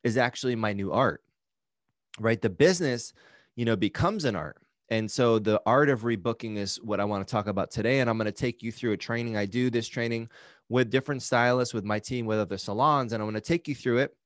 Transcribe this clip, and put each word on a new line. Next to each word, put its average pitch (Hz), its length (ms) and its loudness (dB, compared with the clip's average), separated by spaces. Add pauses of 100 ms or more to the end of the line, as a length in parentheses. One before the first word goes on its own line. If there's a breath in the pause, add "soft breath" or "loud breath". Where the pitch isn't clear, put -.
is 117 140 2
actually 123 360 0
my 110 180 0
new 98 200 -4
art, 110 320 0 (960)
right? 113 200 0
The 107 100 0
business, 143 640 2 (440 soft breath)
you 120 80 -2
know, 113 100 4
becomes 156 500 0
an 107 120 0
art. 76 220 -8 (300)
And 110 220 0
so 117 300 4
the 107 260 2
art 139 220 6
of 117 140 0
rebooking 113 560 -4
is 98 180 -4
what 104 240 -4
I 101 40 2
wanna 101 200 -2
talk 104 240 -2
about 95 240 -2
today. 117 260 0
And 123 100 2
I'm 113 100 0
gonna 107 120 -2
take - 320 -6
you 117 80 -6
through 113 220 -2
a 98 40 0
training. 117 400 -4
I 104 100 0
do 123 220 0
this 113 200 -2
training 117 400 -4 (400 loud breath)
with 120 220 2
different 131 320 0
stylists, 123 520 2
with 101 100 -4
my 107 140 -2
team, 123 260 -6
with 107 140 0
other 98 200 -2
salons, 123 560 0
and 107 80 -4
I'm 107 40 -4
gonna 107 140 -4
take 170 260 -2
you 147 80 -6
through 120 240 0
it. 139 160 0 (120)